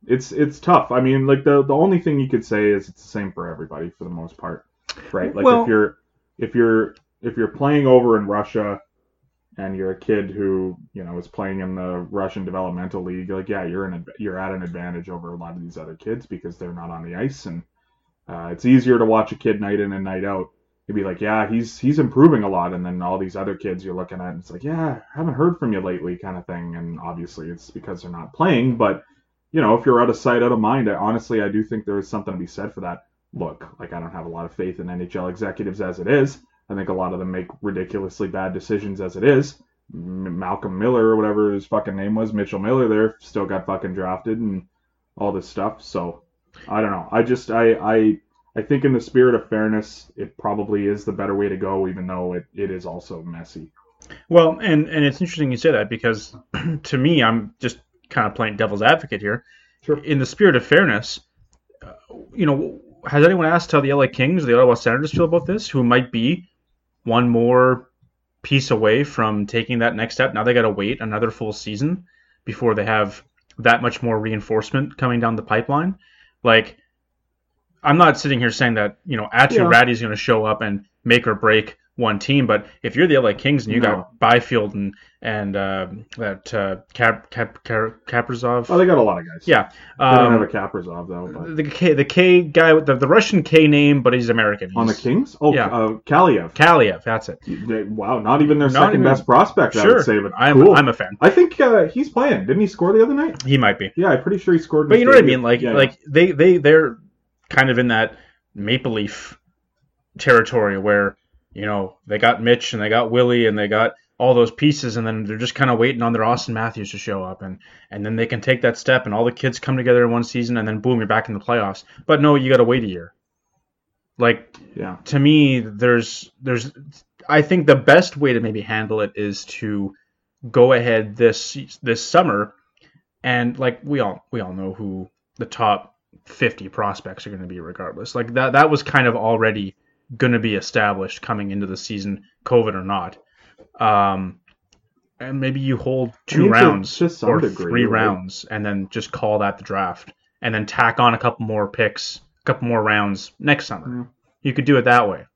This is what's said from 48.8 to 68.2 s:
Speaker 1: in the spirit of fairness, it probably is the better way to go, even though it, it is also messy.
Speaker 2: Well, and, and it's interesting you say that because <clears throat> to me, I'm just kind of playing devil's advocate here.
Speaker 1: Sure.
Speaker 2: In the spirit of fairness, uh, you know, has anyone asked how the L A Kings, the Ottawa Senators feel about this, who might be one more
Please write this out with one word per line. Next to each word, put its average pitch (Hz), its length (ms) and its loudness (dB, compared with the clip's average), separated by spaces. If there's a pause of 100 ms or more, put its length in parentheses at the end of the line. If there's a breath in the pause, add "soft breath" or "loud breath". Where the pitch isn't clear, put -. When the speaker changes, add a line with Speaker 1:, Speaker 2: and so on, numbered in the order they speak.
Speaker 1:
in 139 80 2
the 120 80 0
spirit 123 340 2
of 113 140 -2
fairness, 107 680 -4
it - 200 -14
probably 104 500 -4
is 101 180 -4
the 104 80 -6
better 98 220 -4
way 101 140 -2
to 95 80 -4
go, 95 300 -4
even 92 200 -8
though 90 260 -8
it, 87 220 -10
it 98 160 -6
is 92 160 -10
also 85 360 -14
messy. 82 480 -18 (580 loud breath)
Speaker 2:
Well, 165 320 6
and, 160 280 0
and 151 160 0
it's 139 160 -2
interesting 160 300 -4
you 123 60 -4
say 160 160 0
that 104 180 -2
because 110 440 -6 (240)
<clears throat> 160 260 -6
to 139 140 -4
me, 147 240 2
I'm 113 380 0
just 123 180 -6 (300)
kind 110 180 -2
of 101 80 -8
playing 110 220 -6
devil's 101 260 -4
advocate 135 380 2
here. 104 240 -6 (380 soft breath)
Speaker 1:
Sure. 151 200 -4
Speaker 2:
In 147 160 -2
the 127 80 -2
spirit 180 300 4
of 120 80 0
fairness, 143 560 0 (680)
uh, - 60 -20 (420)
you 165 120 0
know, 139 340 -2 (260)
has 147 180 4
anyone 175 220 4
asked 170 260 0
how 151 80 4
the 139 100 -2
L 143 120 2
A 123 60 2
Kings, 151 360 -2
the 120 100 2
Ottawa 123 200 6
Senators 127 380 -2
feel 175 120 2
about 160 220 0
this, 208 220 -6
who 131 160 -2
might 123 260 2
be 127 380 -2 (560)
one 120 240 2
more 123 640 2 (520)